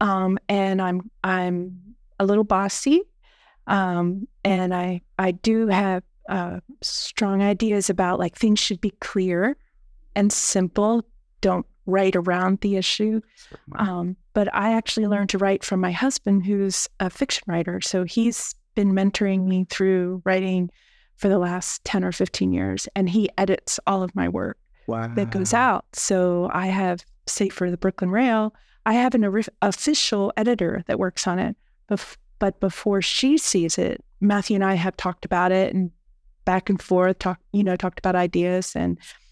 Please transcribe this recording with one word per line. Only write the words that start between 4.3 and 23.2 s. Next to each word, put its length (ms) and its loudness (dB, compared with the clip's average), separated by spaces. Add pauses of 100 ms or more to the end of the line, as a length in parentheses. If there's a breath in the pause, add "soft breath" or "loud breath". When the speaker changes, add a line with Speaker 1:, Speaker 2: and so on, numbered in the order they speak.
Speaker 1:
and 300 2
I, 280 -2 (160)
I 140 2
do 360 0
have, 340 2 (260)
uh, 320 -4 (220)
strong 600 -2
ideas 480 2
about, 280 0
like, 180 -4
things 240 2
should 200 -4
be 100 -2 (100)
clear 560 0 (580)
and 180 2
simple. 720 0 (360)
Don't 260 0 (200)
write 300 2
around 440 0
the 160 0
issue. 440 0 (300 loud breath)
Speaker 2:
Certainly. 280 -16
Speaker 1:
Um, 380 -2 (160)
but 220 0
I 180 2
actually 340 0
learned 240 0
to 80 -2
write 260 2
from 160 0
my 120 0
husband, 520 0
who's 440 -2 (120)
a 100 -2
fiction 360 -4
writer. 340 -2
So 240 -2
he's 500 -2 (200)
been 180 2
mentoring 540 2
me 240 2
through 540 0
writing 460 0 (460 soft breath)
for 120 0
the 100 4
last 460 -4
ten 200 -2
or 80 -2
fifteen 400 -2
years, 440 -2
and 120 2
he 300 0